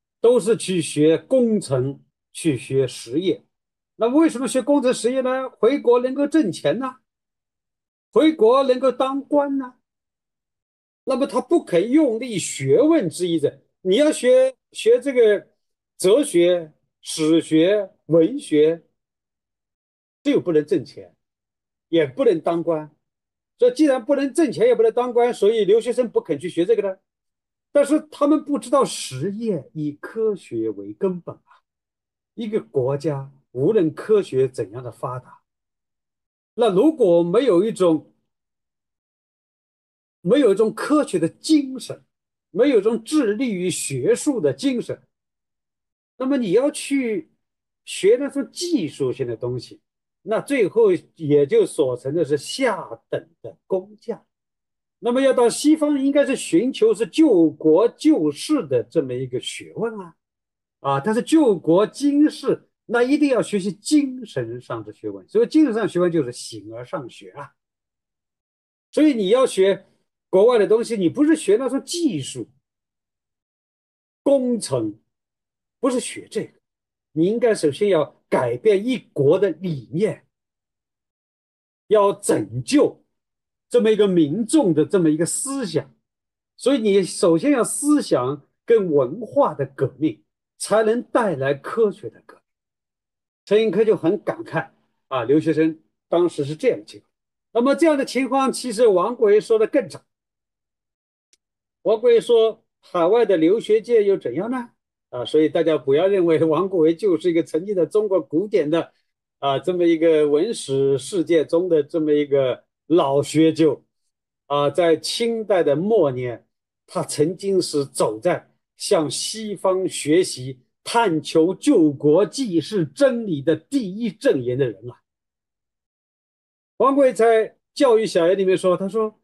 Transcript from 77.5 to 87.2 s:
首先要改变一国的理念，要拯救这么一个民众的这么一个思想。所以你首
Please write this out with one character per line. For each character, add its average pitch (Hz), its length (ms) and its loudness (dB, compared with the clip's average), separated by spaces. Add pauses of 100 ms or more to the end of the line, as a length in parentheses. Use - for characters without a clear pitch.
首 160 200 -2
先 208 160 -2
要 156 400 -2
改 127 280 -2
变 208 300 0
一 247 120 -2
国 143 380 0
的 196 140 0
理 151 420 -8
念， 170 340 -4 (1600)
要 202 240 2
拯 123 500 -4
救 - 400 0 (680)
这 - 120 2
么 220 100 4
一 214 60 2
个 208 100 4
民 175 400 0
众 226 280 2
的 147 100 2
这 190 160 0
么 165 80 2
一 151 80 2
个 165 80 -2
思 269 400 -6
想。 156 300 -6 (640)
所 269 180 0
以 262 40 0
你 202 240 2
首 165 360 0